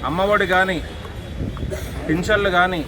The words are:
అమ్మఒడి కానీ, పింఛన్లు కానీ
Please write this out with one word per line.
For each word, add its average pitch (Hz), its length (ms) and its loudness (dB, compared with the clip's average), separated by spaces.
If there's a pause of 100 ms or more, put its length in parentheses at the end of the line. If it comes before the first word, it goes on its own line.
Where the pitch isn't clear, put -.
(100)
అమ్మఒడి 196 440 2
కానీ, 185 240 2 (1300)
పింఛన్లు 190 520 2
కానీ 180 300 4